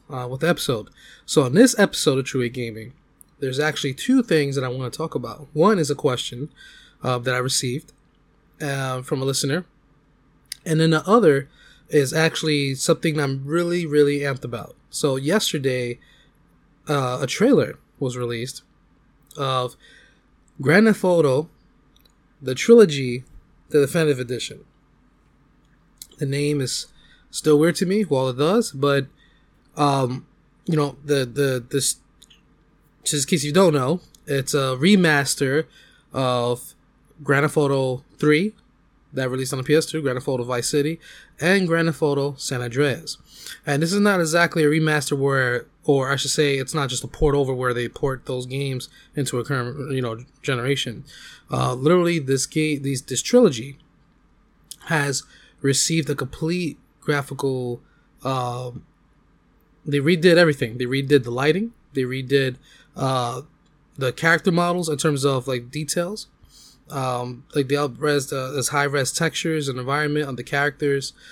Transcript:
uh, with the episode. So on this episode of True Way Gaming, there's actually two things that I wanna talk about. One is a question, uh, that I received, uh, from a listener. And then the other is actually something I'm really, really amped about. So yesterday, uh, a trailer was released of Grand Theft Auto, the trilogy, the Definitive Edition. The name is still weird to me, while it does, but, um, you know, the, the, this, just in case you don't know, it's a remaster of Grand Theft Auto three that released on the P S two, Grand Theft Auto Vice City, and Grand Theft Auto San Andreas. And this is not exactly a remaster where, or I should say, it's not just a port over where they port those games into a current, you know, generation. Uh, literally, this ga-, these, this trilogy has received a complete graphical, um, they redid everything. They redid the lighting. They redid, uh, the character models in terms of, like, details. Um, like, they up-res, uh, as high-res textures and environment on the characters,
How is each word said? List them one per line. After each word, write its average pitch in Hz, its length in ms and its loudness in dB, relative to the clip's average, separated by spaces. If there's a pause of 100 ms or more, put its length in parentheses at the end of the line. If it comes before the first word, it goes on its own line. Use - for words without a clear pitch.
uh, 127 180 -10
with 127 140 -10
the 160 80 2
episode. 120 400 -2 (380)
So - 160 4
on 127 100 0
this 233 260 8
episode 156 400 2
of 131 60 -2
True 131 160 -4
Way 120 80 -2
Gaming, 113 460 -10 (460)
there's 131 200 -4
actually 147 320 -2
two 254 300 2
things 147 340 0
that 131 80 -2
I 127 40 -4
wanna 127 200 -6
talk 160 260 -8
about. 123 380 -8
One 185 260 4
is 147 120 0
a 143 40 -2
question, 127 540 -4 (540)
uh, 127 160 -2
that 123 160 -2
I 127 40 0
received, 131 540 -4 (680)
uh, 135 400 -4
from 135 180 -4
a 135 60 -4
listener. 139 400 -2 (960)
And 160 160 0
then 165 120 4
the 156 180 2
other 160 400 4 (400)
is 143 240 2
actually 156 600 0
something 156 440 0
I'm 135 280 -2
really, 175 400 0
really 147 320 4
amped 139 260 -4
about. 117 320 -12 (140)
So 135 260 -2
yesterday, 135 840 -2 (880)
uh, 131 360 -2
a 135 40 -2
trailer 196 520 2 (200)
was 123 200 -4
released 120 440 -6 (760)
of 131 360 -2 (840)
Grand 170 260 6
Theft 214 160 2
Auto, 160 460 2 (920)
the 131 120 -4
trilogy, 139 720 6 (460)
the 147 100 4
Definitive 143 400 2
Edition. - 460 -8 (1500)
The 143 80 -4
name 143 340 -2
is - 280 -6 (420)
still 151 280 4
weird 165 180 4
to 190 100 0
me, 202 160 2
while 131 260 0
it 123 80 -4
does, 185 360 0
but, 139 340 0 (720)
um, 135 480 0 (400)
you 160 100 0
know, 143 260 -2
the, 143 220 0
the, 127 460 -2
this, - 300 -2 (1000)
just 143 240 -2
in - 40 -14
case 147 140 0
you 147 80 -4
don't 180 200 6
know, 143 300 0 (240)
it's 139 260 -2
a 131 240 -2
remaster 151 880 2 (480)
of 123 600 -2 (480)
Grand 143 220 2
Theft - 120 -2
Auto 135 480 0 (140)
three 151 340 2 (600)
that 131 160 -4
released 131 240 -4
on 139 40 -4
the 127 80 -6
P 151 100 2
S 156 120 4
two, 156 140 -6
Grand 131 160 -2
Theft 123 120 -6
Auto 123 160 -2
Vice 123 240 -4
City, 151 320 -2 (400)
and 185 260 2
Grand 165 220 0
Theft 156 120 -4
Auto 143 360 0
San 127 260 -6
Andreas. 120 560 -4 (480)
And 143 160 0
this 165 100 0
is 202 60 0
not 202 220 4
exactly 165 420 2
a 147 60 4
remaster 151 500 0
where, 131 480 0 (160)
or 135 300 2
I - 20 0
should 135 160 -4
say, 143 280 0
it's 131 160 -8
not 139 140 -2
just 123 140 -6
a 131 60 -10
port 147 260 0
over 135 180 0
where 123 220 -2
they 120 140 -2
port 131 380 -6
those 127 200 -6
games 135 420 -6 (280)
into 127 240 -2
a 117 40 -6
current, 131 480 -6
you 131 80 -2
know, 113 180 -4 (240)
generation. 127 600 -4 (460)
Uh, 127 240 0
literally, 170 460 2
this 135 260 0
ga-, 156 320 -2
these, 135 240 -4
this 127 180 -6
trilogy 139 580 4 (1080)
has 143 400 -2 (360)
received 139 480 0
a 143 60 -4
complete 160 640 -6 (220)
graphical, 131 800 -4 (400)
um, 123 640 -6 (1000)
they 143 140 -2
redid 165 380 6
everything. 135 420 4
They 123 60 -2
redid 135 400 2
the 120 80 -6
lighting. 156 400 0 (220)
They 131 80 0
redid, 131 560 -2 (360)
uh, 131 480 -4 (560)
the 127 140 -2
character 165 400 2
models 175 360 0
in 147 100 -2
terms 143 260 0
of, 135 240 0
like, 123 240 -6
details. 175 560 -6 (600)
Um, 123 540 -6 (100)
like, 139 140 0
they 143 80 0
up-res, 143 560 -2
uh, 131 260 -6
as 123 100 -2
high-res 143 440 0
textures 160 560 -2
and 127 100 -6
environment 147 480 -2
on 135 80 -8
the 120 80 -8
characters, 143 720 -2 (200)